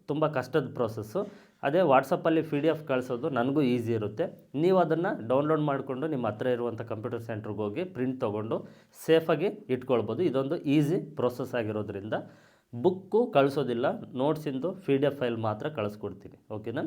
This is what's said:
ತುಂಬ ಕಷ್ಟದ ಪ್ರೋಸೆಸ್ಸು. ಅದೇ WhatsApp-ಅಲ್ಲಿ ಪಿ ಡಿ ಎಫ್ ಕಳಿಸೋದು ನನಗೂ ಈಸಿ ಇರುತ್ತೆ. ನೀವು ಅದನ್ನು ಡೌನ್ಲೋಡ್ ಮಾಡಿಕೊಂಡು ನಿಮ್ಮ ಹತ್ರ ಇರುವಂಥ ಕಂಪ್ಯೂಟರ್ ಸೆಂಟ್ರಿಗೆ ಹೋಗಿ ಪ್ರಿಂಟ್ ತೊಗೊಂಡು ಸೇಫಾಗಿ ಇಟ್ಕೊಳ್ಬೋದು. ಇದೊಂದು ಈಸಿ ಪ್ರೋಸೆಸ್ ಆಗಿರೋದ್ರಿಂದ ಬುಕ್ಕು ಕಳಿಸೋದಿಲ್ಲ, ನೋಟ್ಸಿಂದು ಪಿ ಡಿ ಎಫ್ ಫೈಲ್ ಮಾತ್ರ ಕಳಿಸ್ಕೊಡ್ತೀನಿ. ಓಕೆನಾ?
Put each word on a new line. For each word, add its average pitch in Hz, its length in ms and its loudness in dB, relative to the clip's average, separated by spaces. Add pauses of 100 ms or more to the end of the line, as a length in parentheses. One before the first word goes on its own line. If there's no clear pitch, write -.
ತುಂಬ 151 200 2
ಕಷ್ಟದ 131 460 0
ಪ್ರೋಸೆಸ್ಸು. 113 760 -4 (140)
ಅದೇ 147 160 2
WhatsApp-ಅಲ್ಲಿ 160 600 4
ಪಿ 151 180 -2
ಡಿ 147 80 2
ಎಫ್ 156 200 0
ಕಳಿಸೋದು 127 420 -2
ನನಗೂ 135 320 2
ಈಸಿ 120 320 2
ಇರುತ್ತೆ. 110 600 -4
ನೀವು 180 220 4
ಅದನ್ನು 170 500 2
ಡೌನ್ಲೋಡ್ 147 340 2
ಮಾಡಿಕೊಂಡು 139 460 -2
ನಿಮ್ಮ 123 200 -2
ಹತ್ರ 113 200 -2
ಇರುವಂಥ 117 340 0
ಕಂಪ್ಯೂಟರ್ 113 400 -6
ಸೆಂಟ್ರಿಗೆ 107 360 -6
ಹೋಗಿ 104 260 -2
ಪ್ರಿಂಟ್ 131 360 -4
ತೊಗೊಂಡು 110 480 -2 (380)
ಸೇಫಾಗಿ 160 400 4
ಇಟ್ಕೊಳ್ಬೋದು. 127 800 0
ಇದೊಂದು 135 340 0
ಈಸಿ 151 580 2
ಪ್ರೋಸೆಸ್ 123 400 -2
ಆಗಿರೋದ್ರಿಂದ 104 580 -4 (640)
ಬುಕ್ಕು 190 560 0
ಕಳಿಸೋದಿಲ್ಲ, 135 840 2
ನೋಟ್ಸಿಂದು 143 580 -2
ಪಿ 143 260 0
ಡಿ 139 80 4
ಎಫ್ 139 120 0
ಫೈಲ್ 117 200 -2
ಮಾತ್ರ 110 320 -2
ಕಳಿಸ್ಕೊಡ್ತೀನಿ. 104 840 -8
ಓಕೆನಾ? 110 340 -6